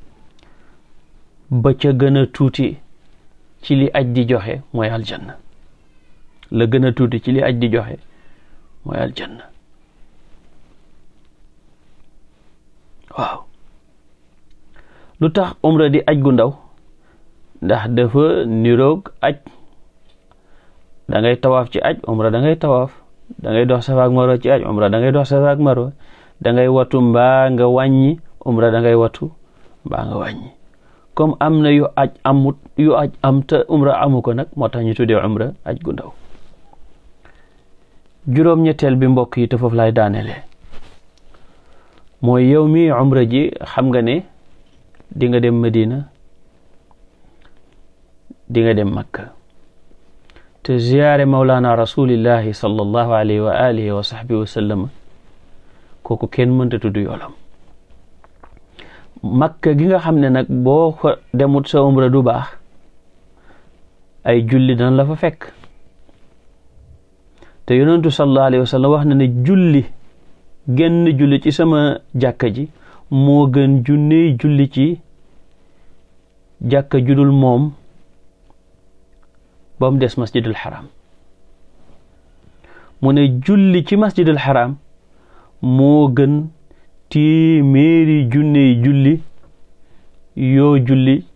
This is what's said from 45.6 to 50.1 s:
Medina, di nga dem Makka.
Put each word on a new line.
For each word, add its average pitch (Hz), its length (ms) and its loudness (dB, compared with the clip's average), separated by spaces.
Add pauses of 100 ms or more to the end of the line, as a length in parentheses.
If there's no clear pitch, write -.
Medina, 117 480 -2 (2500)
di 117 120 0
nga 113 120 2
dem 101 200 0
Makka. - 380 -10 (1300)